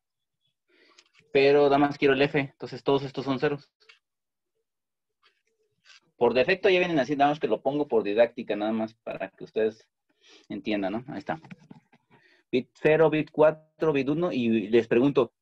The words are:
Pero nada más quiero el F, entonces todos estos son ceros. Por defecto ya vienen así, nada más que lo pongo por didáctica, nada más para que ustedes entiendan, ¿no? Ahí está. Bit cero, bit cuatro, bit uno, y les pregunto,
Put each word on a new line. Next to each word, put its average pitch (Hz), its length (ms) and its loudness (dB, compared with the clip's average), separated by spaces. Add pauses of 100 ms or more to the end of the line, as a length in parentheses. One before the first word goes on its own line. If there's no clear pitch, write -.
(1300)
Pero 143 320 4
nada 139 140 4
más 143 200 0
quiero 139 160 2
el 135 80 0
F, 143 160 0
entonces 135 440 -10
todos 139 200 0
estos 131 220 -10
son 135 140 -4
ceros. 143 340 -4 (2500)
Por 117 180 0
defecto 190 340 2
ya 180 100 4
vienen 170 200 0
así, 139 160 -2
nada 143 160 2
más 151 100 -6
que 139 80 -4
lo 107 140 -2
pongo 143 240 -2
por 110 160 0
didáctica, 107 540 -2
nada 107 160 -4
más 110 220 -6
para - 360 -12
que - 140 -20
ustedes 110 440 -4 (600)
entiendan, 101 440 -4
¿no? 120 160 -8
Ahí 117 100 -12
está. 85 220 -10 (1080)
Bit 123 240 -4
cero, 156 340 2
bit 151 220 -2
cuatro, 156 600 0
bit 135 160 -2
uno, 165 240 -2
y 113 360 0
les 113 200 2
pregunto, 131 540 2